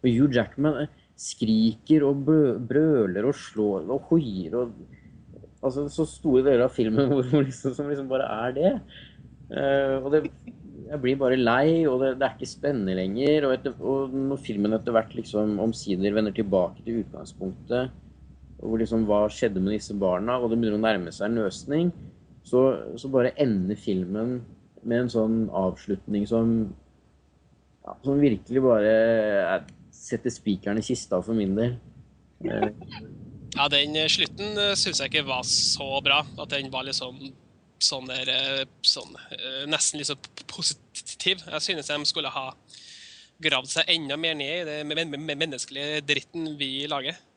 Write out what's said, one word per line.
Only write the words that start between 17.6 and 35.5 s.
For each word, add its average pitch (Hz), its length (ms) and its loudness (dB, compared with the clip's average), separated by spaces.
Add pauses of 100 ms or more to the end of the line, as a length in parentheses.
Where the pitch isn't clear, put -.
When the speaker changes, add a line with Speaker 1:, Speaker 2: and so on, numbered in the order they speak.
Speaker 1:
og - 100 -16
hvor 113 160 0
liksom, 113 240 2
hva 104 220 4
skjedde 101 340 0
med 104 160 0
disse - 160 -8
barna, 98 460 0
og 120 100 0
det 113 100 2
begynner 107 200 2
å 110 40 2
nærme 92 300 0
seg 104 160 -4
en 117 140 0
løsning, 143 480 0 (520)
så, 127 200 4 (320)
så 135 160 -8
bare 127 260 4
ender 104 380 2
filmen 104 680 -2 (380)
med 117 180 -2
en 123 160 0
sånn 113 240 2 (140)
avslutning 98 720 -2
som, 113 480 2 (1120)
ja, - 160 -12
som 139 180 0
virkelig 131 460 2
bare, 110 300 6 (500)
eh, 90 160 0 (280)
setter - 440 -6
spikeren 101 460 -2
i 104 40 -4
kista - 380 -2
for 110 160 -2
min 98 180 0
del. 120 200 0 (680)
Eh. - 260 -2 (840)
Speaker 2:
Ja, 139 160 0
den, 143 260 0
eh, 156 140 0
slutten, 202 480 -2
eh, 202 180 0
synes 175 240 0
jeg 135 120 -4
ikke 147 160 0
var 127 160 -4
så 135 580 0